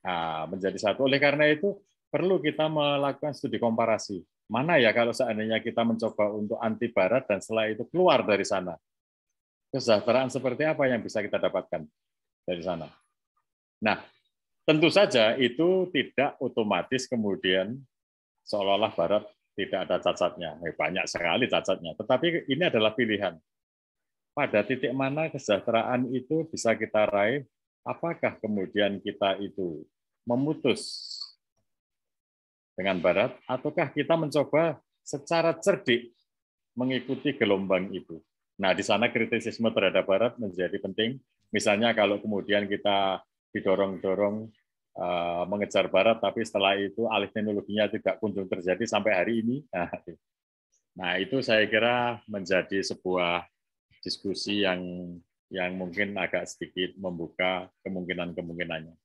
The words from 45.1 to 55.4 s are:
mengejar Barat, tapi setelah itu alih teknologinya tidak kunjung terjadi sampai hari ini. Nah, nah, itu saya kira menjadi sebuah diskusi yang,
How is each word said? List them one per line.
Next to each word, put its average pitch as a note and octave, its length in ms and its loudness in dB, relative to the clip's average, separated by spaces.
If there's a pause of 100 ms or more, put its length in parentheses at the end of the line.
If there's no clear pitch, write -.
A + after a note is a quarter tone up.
mengejar G2 440 0
Barat, A2 280 4
tapi G2+ 240 -2
setelah G2 320 2
itu G2+ 320 -2
alih G2+ 240 0
teknologinya G#2 560 0
tidak G2+ 320 -2
kunjung F#2+ 320 -4
terjadi F#2 320 -2
sampai G#2+ 320 0
hari F#2 200 2 (120)
ini. B2 100 0 (140)
Nah, F2 200 -4 (1080)
nah, F2+ 140 -2 (100)
itu C3+ 160 -2
saya A2 320 4
kira A#2+ 560 2
menjadi F#2+ 560 0
sebuah F2 640 -2 (560)
diskusi G2+ 640 -4
yang, F2+ 160 0 (720)